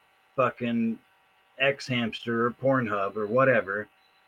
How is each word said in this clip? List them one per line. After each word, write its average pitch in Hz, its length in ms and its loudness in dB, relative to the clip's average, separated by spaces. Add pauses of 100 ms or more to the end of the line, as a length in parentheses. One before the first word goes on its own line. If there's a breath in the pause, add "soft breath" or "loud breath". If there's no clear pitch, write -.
(360)
fucking 117 640 0 (600)
X 139 280 0
Hamster 117 600 -2
or 120 60 0
Pornhub 110 640 0
or 107 100 -4
whatever 107 600 2 (400)